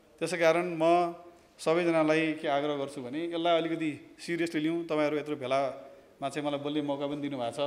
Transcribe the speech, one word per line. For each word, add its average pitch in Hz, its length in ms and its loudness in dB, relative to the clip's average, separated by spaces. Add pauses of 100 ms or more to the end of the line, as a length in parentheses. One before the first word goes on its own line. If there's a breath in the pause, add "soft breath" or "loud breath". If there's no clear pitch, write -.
(200)
त्यसै 165 180 -2
कारण 170 440 4
म 170 320 4 (440)
सबैजनालाई 160 760 2
के 156 140 -6
आग्रह 143 280 0
गर्छु 139 260 -6
भने, 156 320 -6
यसलाई 165 280 2
अलिकति 160 580 -4
सिरियसली 170 420 -2
लिउँ। 170 240 0
तपाईँहरू 151 320 2
यत्रो 143 180 -4
भेलामा 135 960 -4
चाहिँ 147 180 -4
मलाई 143 120 -2
बोल्ने 147 220 -2
मौका 143 260 -2
पनि 143 140 -6
दिनुभएको 127 360 -4
छ। - 100 -2